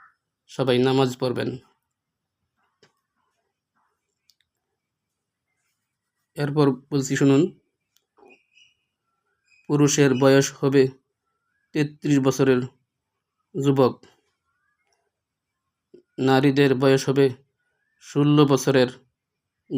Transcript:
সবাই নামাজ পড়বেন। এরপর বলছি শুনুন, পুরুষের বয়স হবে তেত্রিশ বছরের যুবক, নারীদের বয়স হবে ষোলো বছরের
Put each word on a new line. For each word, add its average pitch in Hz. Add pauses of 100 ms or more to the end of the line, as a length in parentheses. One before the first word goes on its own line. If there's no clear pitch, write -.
(480)
সবাই 123
নামাজ 131
পড়বেন। 123 (4000)
এরপর 143
বলছি 135
শুনুন, 139 (2000)
পুরুষের 143 (100)
বয়স 135
হবে 135 (840)
তেত্রিশ 147
বছরের 131 (1000)
যুবক, 135 (2250)
নারীদের 135
বয়স 135
হবে 135 (720)
ষোলো 147
বছরের 135 (920)